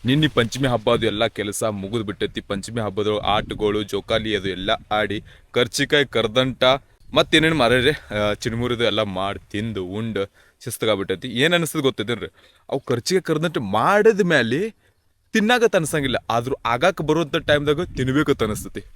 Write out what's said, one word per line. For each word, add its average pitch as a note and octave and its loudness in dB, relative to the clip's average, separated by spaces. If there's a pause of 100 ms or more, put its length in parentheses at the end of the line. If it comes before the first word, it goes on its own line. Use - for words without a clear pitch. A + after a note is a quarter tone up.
ನಿನ್ನೆ D3 4
ಪಂಚಮಿ B2+ 0
ಹಬ್ಬ A#2+ 2
ಅದು A2+ 2
ಎಲ್ಲ G#2+ 0
ಕೆಲಸ G#2 -4
ಮುಗಿದು G#2 -4
ಬಿಟ್ಟೈತಿ. G#2 -6
ಪಂಚಮಿ G#2 -8
ಹಬ್ಬದ G2+ -4 (160)
ಆಟಗಳು, G#2 0
ಜೋಕಾಲಿ G#2+ -2
ಅದು F#2+ -2
ಎಲ್ಲ F#2 -4 (220)
ಆಡಿ, G#2+ -2 (280)
ಕರ್ಚಿಕಾಯಿ, C3+ 2
ಕರ್ದಂಟ, A#2 0 (500)
ಮತ್ತೇನೇನು D#3+ 2
ಮಾರ್ಯಾರೆ, B2+ 4
ಆ, G#2 -2
ಚಿಣ್ಮುರಿದು A#2+ -4
ಎಲ್ಲ G#2+ 0
ಮಾಡಿ G2 -4
ತಿಂದು G#2 -6
ಉಂಡು G2+ -6 (300)
ಶಿಸ್ತಾಗ್ಬಿಟ್ಟೈತಿ. G2 -2
ಏನ್ C3 2
ಅನಿಸ್ತದೆ D#3+ 0
ಗೊತ್ತೈತೇನ್ರಿ? A#2 -2 (420)
ಅವು C#3 -4
ಕರ್ಚಿಕಾಯಿ, C#3 -2
ಕರ್ದಂಟ D#3+ -2
ಮಾಡಿದ F3+ 4
ಮೇಲೆ D#3 2 (640)
ತಿನ್ನಾಗತ್ತ A3 4
ಅನ್ಸಂಗಿಲ್ಲ, D3 0 (140)
ಆದ್ರೂ A#2+ 0 (100)
ಆಗಾಕ C3 2
ಬರುವಂಥ D#3 0
ಟೈಮ್ದಾಗ D3 2
ತಿನ್ಬೇಕಂತ C#3 0
ಅನಿಸ್ತೈತಿ. G2 -6 (100)